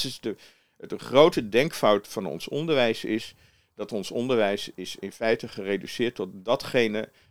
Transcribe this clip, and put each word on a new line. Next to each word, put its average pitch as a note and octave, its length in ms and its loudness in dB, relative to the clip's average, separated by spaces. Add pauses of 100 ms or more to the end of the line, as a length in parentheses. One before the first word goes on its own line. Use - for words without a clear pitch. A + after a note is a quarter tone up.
is C3 160 -8
de, G#2+ 160 -4 (420)
de - 220 -10
grote C3 500 6
denkfout A2 580 4
van G2+ 180 -6
ons D#2+ 220 -8
onderwijs C3+ 560 0
is - 320 -4 (400)
dat G#2 160 -10
ons G2+ 200 -6
onderwijs A2+ 640 0
is F2+ 200 -10
in G2 160 -10
feite A2+ 360 -2
gereduceerd G2+ 680 -4
tot F#2+ 180 -6
datgene A2 760 0 (220)